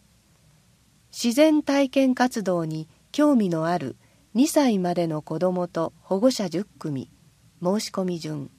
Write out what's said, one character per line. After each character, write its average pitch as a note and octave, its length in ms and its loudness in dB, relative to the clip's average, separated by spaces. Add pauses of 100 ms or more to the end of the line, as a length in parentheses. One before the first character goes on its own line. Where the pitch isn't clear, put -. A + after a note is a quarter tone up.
(1120)
自 A#3 240 -2
然 D4+ 260 6
体 C#4 280 0
験 C4 260 2
活 B3 260 0
動 F3 240 0
に D#3 220 -8 (240)
興 D4 240 4
味 G#3 140 2
の D#3+ 160 -2
あ F3 120 0
る C#3 200 -6 (360)
二 C4 140 2
歳 B3 320 2
ま F3 140 -2
で E3+ 140 0
の D3+ 140 -4
子 D#3+ 180 -6
ど F3+ 120 2
も F3+ 160 -4
と E3 340 -6
保 F#3+ 180 -2
護 B3+ 120 4
者 G3 180 -4
十 E3 140 -6 (160)
組、 C#3+ 300 -8 (520)
申 F#3+ 180 0
し - 100 -10
込 F#3+ 160 -6
み F3 140 -6
順。 D3+ 400 -10